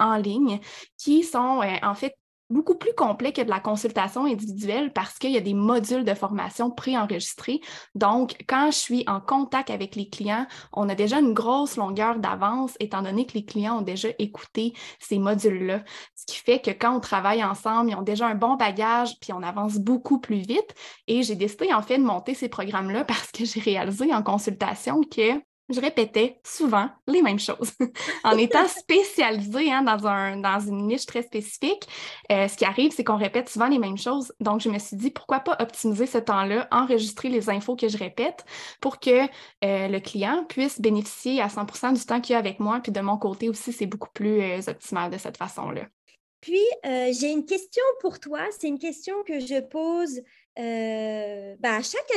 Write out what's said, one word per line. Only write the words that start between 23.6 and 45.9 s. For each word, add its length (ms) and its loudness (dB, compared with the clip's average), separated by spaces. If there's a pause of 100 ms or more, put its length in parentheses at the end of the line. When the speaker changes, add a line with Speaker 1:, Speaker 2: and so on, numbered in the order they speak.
Speaker 1:
réalisé 540 0
en 80 2
consultation 800 0
que 380 2 (300)
je 100 -2
répétais 640 2
souvent 460 2 (160)
les 160 6
mêmes 160 4
choses. 420 -4
<laughs> 420 -4
En 140 6
étant 320 6
spécialisée, 1040 2
hein, 100 4
dans 240 2
un, 320 0
dans 220 2
une 260 -2
niche 200 0
très 160 -4
spécifique, 640 -4 (460)
euh, 160 4
ce 80 -6
qui 100 2
arrive, 260 4
c'est 120 -4
qu'on 120 4
répète 320 0
souvent 200 0
les 100 4
mêmes 200 -2
choses. 420 -4
Donc, 200 0
je 100 0
me 80 -2
suis 180 -10
dit, 140 -2
pourquoi 300 -2
pas 200 0
optimiser 460 0
ce 120 -2
temps-là, 520 0
enregistrer 600 2
les 200 0
infos 260 -2
que 120 0
je 80 -2
répète 480 -4 (380)
pour 180 -2
que, 240 6 (400)
euh, 240 0
le 120 0
client 480 -2
puisse 340 -2
bénéficier 580 0
à 80 2
cent 180 -6
pour 100 -16
cent 160 0
du 120 0
temps 160 0
qu'il 140 -2
y 20 4
a 20 4
avec 220 -2
moi. 220 0
Puis 100 -6
de 80 -2
mon 180 0
côté 300 -2
aussi, 240 -6
c'est 140 -4
beaucoup 260 -10
plus, 300 0
euh, 260 -2
optimal 420 -6
de 80 -8
cette 200 -12
façon-là. 440 -8 (600)